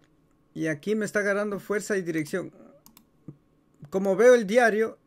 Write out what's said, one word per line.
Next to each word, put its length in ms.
Y 120
aquí 300
me 80
está 160
agarrando 400
fuerza 360
y 60
dirección. 500
Como 260
veo 180
el 140
diario, 580